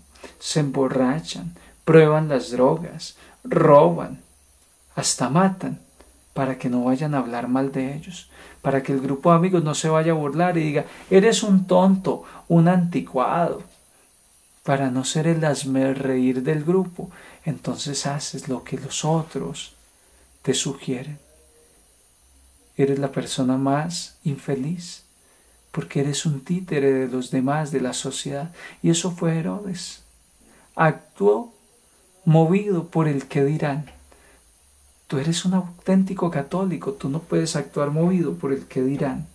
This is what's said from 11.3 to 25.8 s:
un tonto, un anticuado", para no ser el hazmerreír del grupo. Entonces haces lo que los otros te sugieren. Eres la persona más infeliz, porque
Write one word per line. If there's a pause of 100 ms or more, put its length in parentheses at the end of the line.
un
tonto, (240)
un
anticuado", (1040)
para
no
ser
el
hazmerreír
del
grupo. (360)
Entonces
haces
lo
que
los
otros (640)
te
sugieren. (1600)
Eres
la
persona
más
infeliz, (680)
porque